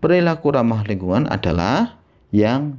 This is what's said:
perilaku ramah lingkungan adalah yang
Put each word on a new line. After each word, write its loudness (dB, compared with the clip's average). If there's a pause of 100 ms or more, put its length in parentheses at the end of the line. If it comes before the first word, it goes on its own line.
perilaku 0
ramah 0
lingkungan 0
adalah -2 (360)
yang 2